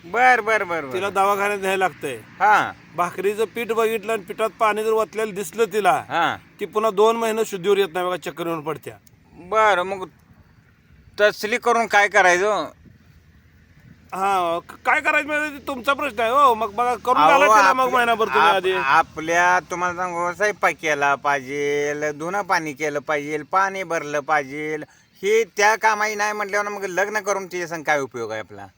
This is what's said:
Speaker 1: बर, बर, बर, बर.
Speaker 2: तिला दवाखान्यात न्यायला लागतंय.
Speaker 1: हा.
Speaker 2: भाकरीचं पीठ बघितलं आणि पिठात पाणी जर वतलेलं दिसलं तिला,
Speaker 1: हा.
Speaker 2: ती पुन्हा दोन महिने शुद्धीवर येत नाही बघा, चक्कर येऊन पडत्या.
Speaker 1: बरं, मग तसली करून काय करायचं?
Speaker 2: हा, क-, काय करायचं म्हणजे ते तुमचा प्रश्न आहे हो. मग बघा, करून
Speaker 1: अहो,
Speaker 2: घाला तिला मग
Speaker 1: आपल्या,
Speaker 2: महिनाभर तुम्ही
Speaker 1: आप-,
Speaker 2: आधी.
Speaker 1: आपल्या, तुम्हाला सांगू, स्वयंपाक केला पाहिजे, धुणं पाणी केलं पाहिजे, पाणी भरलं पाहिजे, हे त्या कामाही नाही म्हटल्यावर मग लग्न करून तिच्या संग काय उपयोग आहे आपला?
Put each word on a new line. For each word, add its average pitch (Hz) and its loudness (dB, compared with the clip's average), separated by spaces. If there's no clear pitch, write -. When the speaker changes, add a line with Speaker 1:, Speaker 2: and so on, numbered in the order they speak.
Speaker 1:
बर, 233 4
बर, 208 0
बर, 165 -4
बर. 131 -10
Speaker 2:
तिला 196 -4
दवाखान्यात 202 0
न्यायला 190 0
लागतंय. 139 -6
Speaker 1:
हा. 180 4
Speaker 2:
भाकरीचं 185 -2
पीठ 226 -6
बघितलं 220 -2
आणि 214 -4
पिठात 214 -4
पाणी 214 0
जर 220 0
वतलेलं 220 -2
दिसलं 208 -4
तिला, 180 0
Speaker 1:
हा. 143 0
Speaker 2:
ती 208 -6
पुन्हा 214 -2
दोन 214 4
महिने 226 -2
शुद्धीवर 196 0
येत 196 0
नाही 180 -2
बघा, 180 -2
चक्कर 165 -8
येऊन 165 -4
पडत्या. 139 -10
Speaker 1:
बरं, 190 2
मग 185 -6
तसली 208 0
करून 233 0
काय 208 4
करायचं? 185 4
Speaker 2:
हा, 185 0
क-, - -8
काय 254 4
करायचं 302 0
म्हणजे 302 -4
ते - -14
तुमचा 277 -2
प्रश्न 262 -4
आहे 226 2
हो. 262 4
मग 214 -4
बघा, 240 -2
करून 240 0
Speaker 1:
अहो, 294 6
Speaker 2:
घाला 285 6
तिला 208 6
मग 254 0
Speaker 1:
आपल्या, 254 2
Speaker 2:
महिनाभर 233 2
तुम्ही 135 2
Speaker 1:
आप-, 170 6
Speaker 2:
आधी. 185 0
Speaker 1:
आपल्या, 170 2
तुम्हाला 180 -4
सांगू, 175 -4
स्वयंपाक 180 0
केला 143 2
पाहिजे, 143 -2
धुणं 175 -6
पाणी 170 -2
केलं 147 -6
पाहिजे, 151 -4
पाणी 190 0
भरलं 151 -4
पाहिजे, 151 -4
हे 220 2
त्या 208 2
कामाही 214 0
नाही 208 -2
म्हटल्यावर 208 -2
मग 202 -8
लग्न 202 -2
करून 196 -4
तिच्या 175 -8
संग 165 -8
काय 147 2
उपयोग 120 -8
आहे 110 -6
आपला? 101 -16